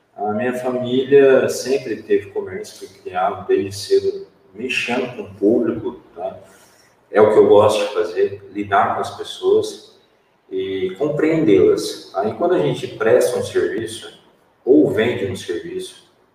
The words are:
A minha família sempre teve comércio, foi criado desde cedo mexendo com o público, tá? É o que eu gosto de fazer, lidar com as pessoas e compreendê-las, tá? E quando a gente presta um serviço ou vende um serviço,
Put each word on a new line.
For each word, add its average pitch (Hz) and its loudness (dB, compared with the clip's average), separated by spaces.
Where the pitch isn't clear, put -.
A 104 -4
minha 120 -2
família 127 4
sempre 127 -4
teve 98 0
comércio, 98 -10
foi 98 -18
criado 92 -4
desde 101 0
cedo - -2
mexendo 120 -6
com 104 -10
o 98 -16
público, - 0
tá? - -10
É 101 4
o 107 6
que 107 4
eu 98 8
gosto 104 6
de - -10
fazer, 95 -2
lidar 98 0
com 101 -6
as - -8
pessoas - -2
e 95 -4
compreendê-las, 101 0
tá? 98 -4
E 110 -4
quando 175 0
a 156 0
gente 135 -4
presta - 2
um - -4
serviço - -6
ou 139 6
vende 104 -2
um 92 -6
serviço, 87 -10